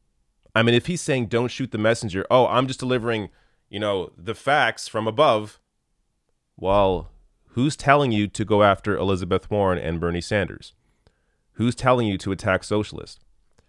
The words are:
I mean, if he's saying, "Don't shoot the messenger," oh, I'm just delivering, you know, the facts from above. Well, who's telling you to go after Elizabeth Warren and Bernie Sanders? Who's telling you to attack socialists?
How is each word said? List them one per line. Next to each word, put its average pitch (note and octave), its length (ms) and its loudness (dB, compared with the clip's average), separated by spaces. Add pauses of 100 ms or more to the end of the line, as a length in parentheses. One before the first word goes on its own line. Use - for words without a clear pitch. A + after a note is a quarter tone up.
(540)
I A2+ 100 4
mean, A#2+ 120 4
if A#2+ 120 2
he's F3 120 -4
saying, B2+ 280 -2
"Don't A#2 200 0
shoot B2+ 240 -8
the A2+ 60 -6
messenger," G#2+ 520 0
oh, B2+ 180 4
I'm B2+ 200 2
just C3 140 -10
delivering, A#2 480 -2 (400)
you G2+ 100 -8
know, G2 380 -2
the F#2 180 -8
facts C#3 540 0
from A2 180 -4
above. A2 540 2 (960)
Well, F#2+ 520 2 (420)
who's C#3 260 0
telling C#3 340 2
you G#2 160 0
to - 160 -6
go G2+ 200 4
after G2+ 340 2
Elizabeth F#2 520 -2
Warren G2 300 0
and E2 220 -4
Bernie E2+ 180 -2
Sanders? F2+ 540 -4 (800)
Who's A#2 220 -2
telling B2+ 300 2
you G2 120 0
to F#2+ 160 -6
attack F#2+ 320 -2
socialists? - 560 -6 (460)